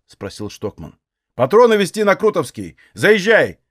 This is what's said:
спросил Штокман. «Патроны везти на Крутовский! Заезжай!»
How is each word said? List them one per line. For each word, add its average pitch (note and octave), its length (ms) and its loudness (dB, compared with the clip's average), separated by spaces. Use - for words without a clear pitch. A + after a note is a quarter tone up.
спросил G2+ 420 -14
Штокман. - 500 -14
«Патроны A3 400 2
везти G#3 300 -2
на G3 120 2
Крутовский! E3 600 -4
Заезжай!» F3+ 680 2